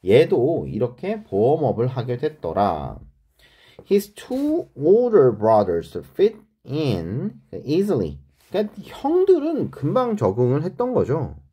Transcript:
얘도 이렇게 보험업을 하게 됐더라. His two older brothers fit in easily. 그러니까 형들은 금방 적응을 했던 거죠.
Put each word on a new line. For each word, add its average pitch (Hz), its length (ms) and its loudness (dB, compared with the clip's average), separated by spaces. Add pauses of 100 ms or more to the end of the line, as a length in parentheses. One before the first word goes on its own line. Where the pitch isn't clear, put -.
얘도 123 640 2
이렇게 123 540 -6
보험업을 120 640 0
하게 123 300 -6
됐더라. 82 800 -4 (880)
His 202 260 0
two 294 520 -4 (100)
older 165 600 4
brothers 104 600 2
fit 208 400 0 (320)
in 131 680 -4 (300)
easily. 135 540 -2 (300)
그러니까 214 340 -4
형들은 330 880 0
금방 220 460 -2
적응을 123 480 0
했던 240 280 -4
거죠. 143 440 -2 (160)